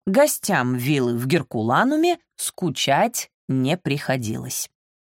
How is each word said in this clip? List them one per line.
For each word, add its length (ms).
гостям 680
виллы 400
в 100
Геркулануме 920
скучать 960
не 300
приходилось. 920